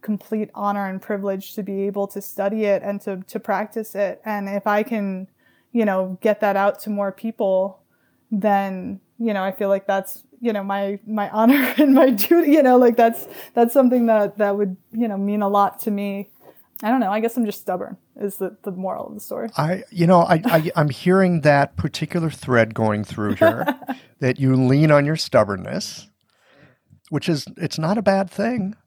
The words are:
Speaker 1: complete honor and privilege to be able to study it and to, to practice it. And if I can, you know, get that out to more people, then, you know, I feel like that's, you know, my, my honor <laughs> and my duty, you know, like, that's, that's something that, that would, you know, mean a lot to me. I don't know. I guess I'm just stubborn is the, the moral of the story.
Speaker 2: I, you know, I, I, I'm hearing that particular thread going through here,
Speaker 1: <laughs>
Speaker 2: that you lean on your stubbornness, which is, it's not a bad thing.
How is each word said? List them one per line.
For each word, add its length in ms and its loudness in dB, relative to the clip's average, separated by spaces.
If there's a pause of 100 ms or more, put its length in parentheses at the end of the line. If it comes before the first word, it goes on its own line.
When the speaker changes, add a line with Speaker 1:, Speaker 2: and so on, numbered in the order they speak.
Speaker 1:
complete 520 -6
honor 340 -4
and 140 -8
privilege 540 -6
to 80 -8
be 240 -6
able 200 -4
to 140 -12
study 440 -4
it 180 0
and 180 -6
to, 260 -8
to 120 -10
practice 560 -6
it. 280 -4
And 240 -6
if 200 -4
I 160 2
can, 440 -6 (440)
you 120 0
know, 380 -2
get 200 0
that 140 0
out 260 0
to 100 -12
more 200 -4
people, 720 -2 (500)
then, 680 -2 (180)
you 160 -2
know, 100 -2
I 80 -2
feel 180 -2
like 180 0
that's, 360 -4 (180)
you 120 -2
know, 100 -4
my, 420 -4
my 260 -4
honor 420 4
<laughs> 40 -8
and 160 6
my 180 6
duty, 400 4
you 120 6
know, 140 6
like, 200 6
that's, 300 2 (260)
that's 200 2
something 320 4
that, 320 2
that 200 0
would, 200 -2 (140)
you 160 -2
know, 100 -4
mean 240 -2
a 80 0
lot 320 2
to 100 -4
me. 380 -6 (540)
I 60 -2
don't 100 2
know. 120 0
I 100 -2
guess 160 -2
I'm 80 0
just 160 -6
stubborn 360 -6 (220)
is 180 -6
the, 260 -6
the 80 -8
moral 360 -8
of 60 -14
the 80 -14
story. 360 -10
Speaker 2:
I, 340 -2
you 140 0
know, 160 6
I, 240 2
I, 300 2
I'm 140 2
hearing 520 2
that 360 2
particular 520 -4
thread 440 0
going 320 0
through 300 -4
here, 300 2 (340)
Speaker 1:
<laughs> 200 -20
Speaker 2:
that 200 0
you 160 4
lean 360 4
on 140 6
your 100 -2
stubbornness, 960 -2 (1000)
which 200 -4
is, 160 -2 (120)
it's 220 -6
not 180 -2
a 40 -4
bad 280 2
thing. 460 -4 (100)